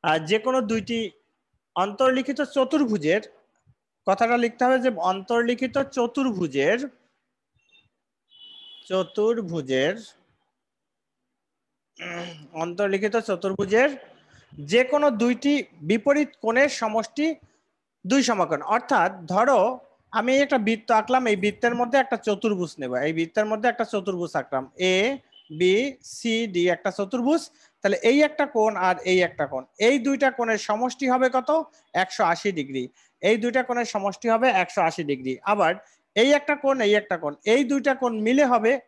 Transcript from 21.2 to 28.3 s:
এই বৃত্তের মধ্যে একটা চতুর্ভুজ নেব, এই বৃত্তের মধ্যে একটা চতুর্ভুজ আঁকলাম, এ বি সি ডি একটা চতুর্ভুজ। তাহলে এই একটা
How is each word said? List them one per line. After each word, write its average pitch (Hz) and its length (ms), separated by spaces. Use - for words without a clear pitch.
এই 208 60
বৃত্তের 208 440
মধ্যে 240 180
একটা 247 180
চতুর্ভুজ 196 520
নেব, 127 140
এই 160 120
বৃত্তের 165 320
মধ্যে 220 180
একটা 233 240
চতুর্ভুজ 185 480
আঁকলাম, 131 240
এ 185 40
বি 180 240
সি 226 200
ডি 175 80
একটা 185 240
চতুর্ভুজ। 247 440
তাহলে 196 180
এই 277 80
একটা 294 180